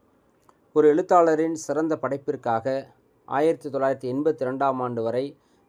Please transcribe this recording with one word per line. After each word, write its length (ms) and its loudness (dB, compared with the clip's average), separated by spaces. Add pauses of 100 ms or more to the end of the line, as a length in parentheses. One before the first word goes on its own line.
(720)
ஒரு 160 6
எழுத்தாளரின் 680 4
சிறந்த 420 -4
படைப்பிற்காக 880 -4 (380)
ஆயிரத்தி 460 -2
தொள்ளாயிரத்தி 440 -2
எண்பத்தி 340 -2
ரெண்டாம் 320 -2
ஆண்டு 220 -4
வரை 340 -4 (320)